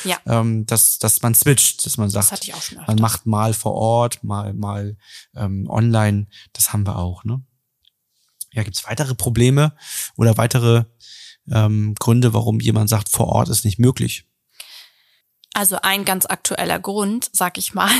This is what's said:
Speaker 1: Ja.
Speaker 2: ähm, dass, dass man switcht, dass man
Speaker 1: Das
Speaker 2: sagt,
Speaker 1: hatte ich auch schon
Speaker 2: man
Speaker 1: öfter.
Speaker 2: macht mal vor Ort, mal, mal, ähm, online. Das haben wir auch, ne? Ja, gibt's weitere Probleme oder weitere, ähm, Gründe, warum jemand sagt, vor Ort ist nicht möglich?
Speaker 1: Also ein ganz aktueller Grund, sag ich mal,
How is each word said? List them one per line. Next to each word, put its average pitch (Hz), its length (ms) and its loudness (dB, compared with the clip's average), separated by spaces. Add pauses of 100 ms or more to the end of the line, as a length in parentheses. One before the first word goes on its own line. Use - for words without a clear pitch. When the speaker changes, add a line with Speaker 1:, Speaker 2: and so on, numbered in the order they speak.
Speaker 1:
Ja. 185 220 -2
Speaker 2:
ähm, 113 380 0
dass, - 360 0
dass - 220 0
man 117 120 2
switcht, - 500 2
dass - 140 -6
man 107 80 0
Speaker 1:
Das 98 220 0
Speaker 2:
sagt, - 40 -8
Speaker 1:
hatte - 160 -8
ich - 60 -12
auch - 80 -12
schon - 160 -12
Speaker 2:
man - 100 -20
Speaker 1:
öfter. 110 140 4
Speaker 2:
macht 110 240 0
mal 110 260 2
vor - 220 -4
Ort, 117 500 0
mal, 101 300 -4
mal, 101 420 -6 (380)
ähm, 98 340 -4
online. 107 600 2 (240)
Das - 200 -2
haben 104 140 0
wir 104 100 -2
auch, 90 280 -6
ne? 131 180 -4 (1120)
Ja, 110 80 -2
gibt's - 240 -8
weitere 131 280 -2
Probleme 127 600 4 (420)
oder 113 200 4
weitere, 117 480 4 (640)
ähm, 107 480 2
Gründe, 117 360 4
warum 110 260 0
jemand 110 300 2
sagt, 107 180 0
vor - 200 0
Ort 110 200 0
ist - 160 -2
nicht 101 140 0
möglich? 120 480 0 (1300)
Speaker 1:
Also 196 280 0
ein 196 220 0
ganz 185 220 -2
aktueller 175 520 -4
Grund, 202 540 -4
sag 180 260 -2
ich - 160 -8
mal, 190 260 0